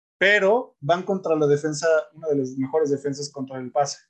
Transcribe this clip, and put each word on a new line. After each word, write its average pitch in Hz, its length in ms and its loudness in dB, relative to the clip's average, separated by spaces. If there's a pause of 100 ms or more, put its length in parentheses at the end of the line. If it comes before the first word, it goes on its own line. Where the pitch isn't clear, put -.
(180)
Pero 208 600 2
van 170 240 0
contra 175 320 -2
la 151 120 2
defensa, 151 400 0 (260)
una 160 160 -14
de 143 80 2
las 131 200 -2
mejores 139 320 0
defensas 139 420 -4
contra 131 280 -12
el 123 120 -12
pase. 143 280 -2 (100)